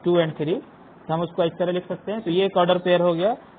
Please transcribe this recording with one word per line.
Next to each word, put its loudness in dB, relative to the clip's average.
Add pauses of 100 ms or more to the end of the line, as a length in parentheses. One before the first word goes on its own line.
two 4
and -2
three, -2
तो -10
हम -2
उसको -2
इस -2
तरह -2
लिख -4
सकते -8
हैं। -8
तो -6
ये 2
एक -2
order 4
pair 2
हो 2
गया। 0 (220)